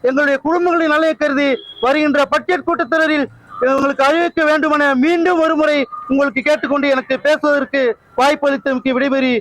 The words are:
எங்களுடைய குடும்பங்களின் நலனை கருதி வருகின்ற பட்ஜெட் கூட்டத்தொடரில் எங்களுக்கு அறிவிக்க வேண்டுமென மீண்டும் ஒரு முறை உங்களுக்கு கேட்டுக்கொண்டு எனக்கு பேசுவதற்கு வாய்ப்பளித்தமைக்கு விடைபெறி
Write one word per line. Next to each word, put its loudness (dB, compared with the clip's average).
எங்களுடைய 0
குடும்பங்களின் 0
நலனை 0
கருதி -2
வருகின்ற 2
பட்ஜெட் -2
கூட்டத்தொடரில் 0
எங்களுக்கு 0
அறிவிக்க 0
வேண்டுமென 2
மீண்டும் 2
ஒரு 0
முறை 2
உங்களுக்கு 0
கேட்டுக்கொண்டு 0
எனக்கு -4
பேசுவதற்கு 0
வாய்ப்பளித்தமைக்கு 0
விடைபெறி 0